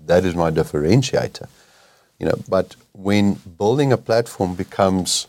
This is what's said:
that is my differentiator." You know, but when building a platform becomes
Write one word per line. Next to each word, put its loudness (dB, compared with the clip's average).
that 4
is -2
my 2
differentiator." 0
You -6
know, 0
but -2
when 0
building 2
a 0
platform -2
becomes 0